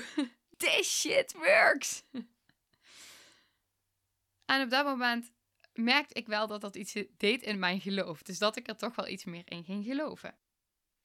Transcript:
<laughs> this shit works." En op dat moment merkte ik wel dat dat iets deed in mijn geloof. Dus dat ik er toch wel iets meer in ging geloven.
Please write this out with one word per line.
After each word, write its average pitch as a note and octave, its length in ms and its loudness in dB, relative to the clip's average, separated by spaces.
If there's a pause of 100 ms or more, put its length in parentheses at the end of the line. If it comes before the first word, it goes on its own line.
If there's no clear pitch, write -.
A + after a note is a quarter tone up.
(220)
<laughs> - 340 -10
this - 440 2
shit - 320 2
works." - 720 4 (2500)
En C4+ 180 4
op B3 80 -2
dat C4+ 140 4
moment B3 480 -2 (400)
merkte C4 420 2
ik A#3 120 -6
wel G#3+ 200 0
dat G#3 140 -6
dat G3+ 160 -10
iets G3+ 200 -8 (200)
deed G#3+ 260 2
in G#3 160 -2
mijn F#3 220 0
geloof. F#3 420 -4
Dus F3+ 160 -10
dat G#3 180 2
ik A#3+ 120 -10
er G#3+ 80 -8
toch A3+ 180 -6
wel G3 140 -6
iets F#3+ 160 -10
meer F3 260 -12
in E3+ 140 -8
ging G3 200 -6
geloven. C4 540 -6 (680)